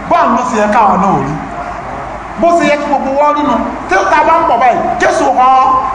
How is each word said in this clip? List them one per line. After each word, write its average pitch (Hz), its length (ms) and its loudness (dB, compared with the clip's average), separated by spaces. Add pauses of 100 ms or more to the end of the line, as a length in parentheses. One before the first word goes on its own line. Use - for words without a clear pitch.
Báwo 330 260 0
ló - 140 0
ṣe 226 140 -4
yẹ 208 100 0
káwọn 208 320 2
náà 190 160 0
rí? 139 180 -4 (1000)
Bó - 160 0
ṣe 339 160 2
yẹ 294 120 0
kí 294 80 -6
gbogbo - 260 -2
wọ́n 294 220 2
rí 294 100 -2
nu. 254 120 0 (280)
Tí 359 120 -2
ó 381 80 2
ta 330 140 2
bá 311 160 4
ń 330 100 4
bọ̀ 247 160 2
báyìí, 247 200 2 (160)
Jésù - 300 0
họ 262 560 4 (140)